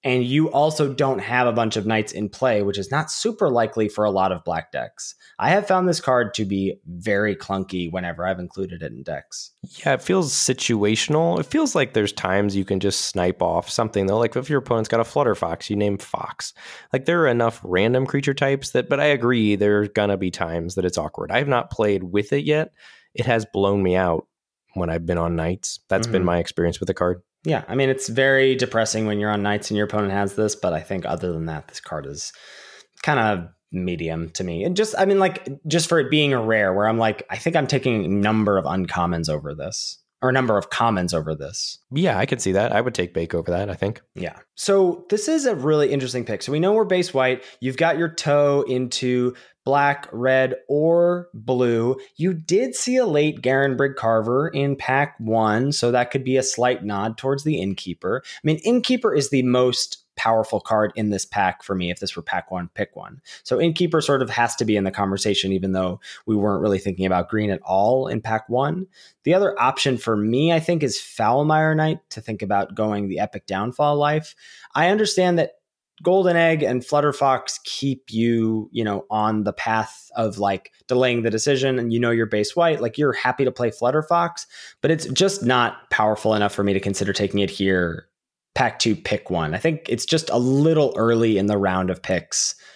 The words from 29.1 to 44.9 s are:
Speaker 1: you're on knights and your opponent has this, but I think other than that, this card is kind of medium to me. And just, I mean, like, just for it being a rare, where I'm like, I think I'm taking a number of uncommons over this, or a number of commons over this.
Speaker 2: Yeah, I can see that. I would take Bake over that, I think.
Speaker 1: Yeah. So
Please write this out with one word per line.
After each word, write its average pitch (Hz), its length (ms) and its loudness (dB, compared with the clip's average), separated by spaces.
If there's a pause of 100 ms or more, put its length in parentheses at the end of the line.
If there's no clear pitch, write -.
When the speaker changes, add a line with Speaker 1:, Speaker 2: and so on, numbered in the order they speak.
Speaker 1:
you're 104 100 0
on 104 120 0
knights 104 280 -2
and 107 60 0
your 104 100 2
opponent 104 260 -2
has 98 220 -2
this, 107 220 0
but 90 160 -2
I 78 80 -2
think 90 260 -8
other 85 260 -4
than 80 140 -6
that, 78 220 -8
this - 120 -16
card 76 260 -10
is 73 260 -12 (720)
kind 147 160 2
of 101 280 0 (220)
medium 82 600 -4
to - 120 -8
me. 87 220 -4
And 175 120 -2
just, 214 220 -2
I 196 60 2
mean, 196 160 2
like, 190 280 -2 (200)
just 160 200 0
for 165 120 2
it 131 100 -2
being 151 220 4
a 123 100 0
rare, 107 300 2
where 104 160 2
I'm 113 100 2
like, 110 320 0
I 92 60 -6
think 165 180 -2
I'm 147 140 0
taking 120 360 0
a 78 40 -2
number 101 500 2
of 87 60 0
uncommons 85 640 -2
over 73 260 -4
this, - 440 -10 (220)
or 127 100 0
a - 20 0
number 123 260 2
of - 120 -4
commons 95 440 0
over 80 220 -2
this. - 420 -10 (140)
Speaker 2:
Yeah, 143 260 0
I 110 80 0
can 127 140 -4
see 95 120 0
that. 101 200 2
I 104 80 2
would 127 140 -4
take 90 200 -4
Bake 82 200 -4
over 85 180 -2
that, 98 180 -2
I 92 40 -8
think. 101 260 -4 (160)
Speaker 1:
Yeah. - 220 -10 (180)
So 190 540 2